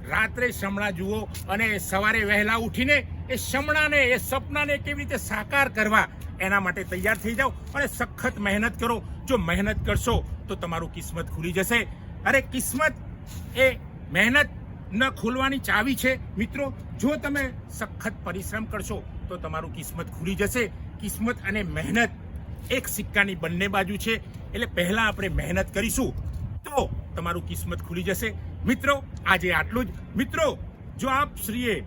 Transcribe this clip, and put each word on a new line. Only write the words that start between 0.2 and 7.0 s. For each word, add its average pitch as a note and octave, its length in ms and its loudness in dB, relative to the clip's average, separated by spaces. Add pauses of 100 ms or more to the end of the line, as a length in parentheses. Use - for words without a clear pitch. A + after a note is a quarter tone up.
સમણા G3 400 -2
જુઓ G3 380 -2 (200)
અને G#3+ 300 2
સવારે G#3+ 440 2
વહેલા G#3 320 4
ઉઠીને B3 520 2 (220)
એ B3+ 60 0
સમણાને, D4 640 2
એ B3+ 200 6
સપનાને C#4+ 600 0
કેવી C#4+ 260 -4
રીતે C4 140 -2
સાકાર B3 520 2
કરવા, G#3+ 380 4 (320)
એના G3 200 4
માટે F#3 240 0
તૈયાર F#3 340 0